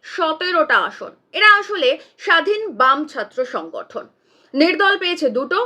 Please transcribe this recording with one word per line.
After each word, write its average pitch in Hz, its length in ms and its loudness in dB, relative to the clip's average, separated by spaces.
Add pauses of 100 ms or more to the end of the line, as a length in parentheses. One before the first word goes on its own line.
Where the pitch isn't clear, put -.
সতেরোটা 320 720 0 (120)
আসন। - 240 -12 (220)
এরা 427 140 4 (120)
আসলে 392 280 -2 (300)
স্বাধীন 392 440 0 (180)
বাম 269 260 4
ছাত্র 247 320 -8 (160)
সংগঠন। 160 500 -10 (500)
নির্দল 359 440 2
পেয়েছে 349 320 -2
দুটো 262 360 -2